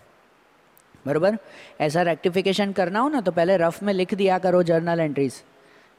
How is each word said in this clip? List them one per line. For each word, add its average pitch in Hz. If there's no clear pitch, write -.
बराबर? 165
ऐसा 156
रेक्टिफिकेशन 185
करना 190
हो 277
ना 285
तो 180
पहले 175
रफ 165
में 202
लिख 185
दिया 185
करो 180
जर्नल 170
एंट्रीज, 139